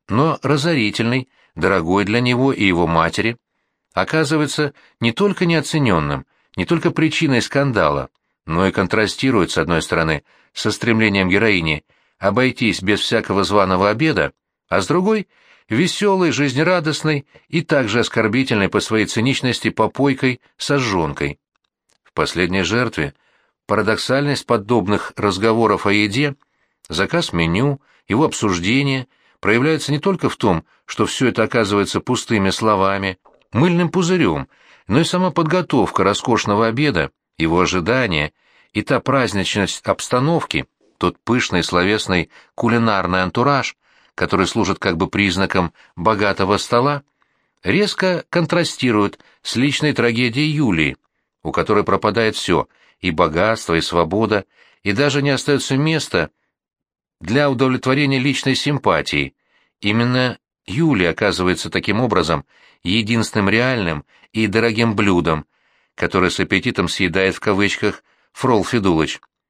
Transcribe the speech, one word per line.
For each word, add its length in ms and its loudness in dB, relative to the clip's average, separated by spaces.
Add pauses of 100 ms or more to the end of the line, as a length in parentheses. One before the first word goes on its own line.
но 340 0
разорительный, 880 0 (240)
дорогой 520 2
для 140 0
него 320 2
и 120 -2
его 240 2
матери, 500 0 (560)
оказывается 800 0 (260)
не 120 2
только 340 0
неоценённым, 800 0 (300)
не 100 -2
только 240 0
причиной 540 0
скандала, 640 0 (380)
но 200 2
и 40 0
контрастирует, 800 0
с 80 -2
одной 240 0
стороны, 400 0 (300)
со 180 -4
стремлением 580 0
героини – 560 0 (320)
обойтись 640 0
без 200 0
всякого 420 -2
званого 460 2
обеда, 440 0 (340)
а 140 0
с 60 -6
другой — 400 0 (420)
весёлой, 600 0
жизнерадостной 960 0 (220)
и 140 -2
также 400 0
оскорбительной 680 0
по 100 2
своей 280 0
циничности 640 -2
попойкой 680 0 (180)
со 200 -2
жжёнкой. 600 -2 (640)
В 100 -20
«Последней 480 0
жертве» 540 -2 (500)
парадоксальность 800 0
подобных 720 0
разговоров 720 2
о 40 2
еде, 440 0 (520)
заказ 460 -2
меню, 480 0 (260)
его 180 2
обсуждение 800 -2 (320)
проявляется 520 0
не 80 0
только 300 0
в 80 -12
том, 280 2 (200)
что 220 -2
всё 200 0
это 140 0
оказывается 580 0
пустыми 520 0
словами, 640 0 (340)
мыльным 380 2
пузырём, 580 0 (400)
но 120 2
и 40 2
сама 280 -2
подготовка 720 0
роскошного 640 0
обеда, 420 -2 (300)
его 200 2
ожидание 760 0 (380)
и 120 -4
та 160 0
праздничность 800 -2
обстановки — 840 -2 (320)
тот 240 0
пышный 400 0
словесный 640 0 (240)
кулинарный 720 0
антураж, 520 -2 (380)
который 340 0
служит 320 -2
как 160 -2
бы 140 -2
признаком 640 0 (220)
богатого 640 0
стола, 460 -2 (600)
резко 640 0
контрастирует 920 0 (220)
с 160 -6
личной 340 0
трагедией 600 0
Юлии, 440 0 (480)
у 80 -8
которой 320 2
пропадает 520 0
всё — 340 -2 (320)
и 100 -2
богатство, 600 0
и 80 2
свобода, 640 0 (380)
и 100 -2
даже 280 0
не 100 0
остаётся 440 -2
места 540 -2 (920)
для 300 0
удовлетворения 720 0
личной 360 0
симпатии. 800 -2 (460)
Именно 580 0 (260)
Юлия 440 2
оказывается 600 0
таким 300 -2
образом 460 0 (380)
единственным 640 0
реальным 560 0 (260)
и 160 -2
дорогим 480 2
блюдом, 500 2 (480)
которое 360 0
с 100 -8
аппетитом 480 -2
съедает 480 0
в 60 -14
кавычках 600 0 (300)
Фрол 320 0
Федулыч. 560 0 (300)